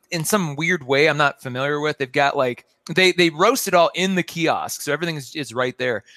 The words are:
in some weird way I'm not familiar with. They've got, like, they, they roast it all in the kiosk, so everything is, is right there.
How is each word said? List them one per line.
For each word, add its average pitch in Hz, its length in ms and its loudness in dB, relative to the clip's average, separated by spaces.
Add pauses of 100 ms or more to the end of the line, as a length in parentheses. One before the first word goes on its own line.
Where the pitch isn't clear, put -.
(120)
in 170 120 -4
some 165 320 -2
weird 165 280 -2
way 135 260 4
I'm 147 80 0
not 143 240 0
familiar 135 380 -4
with. 151 180 -2
They've 127 140 -4
got, 139 260 2
like, 127 280 -2 (280)
they, 185 180 4
they 170 200 2
roast 202 360 0
it 185 60 -4
all 170 220 6
in 185 200 0
the 175 80 0
kiosk, 135 580 -4
so 143 120 -4
everything 160 220 -4
is, 135 200 -12
is 131 180 -8
right 123 260 -4
there. 123 240 -4 (140)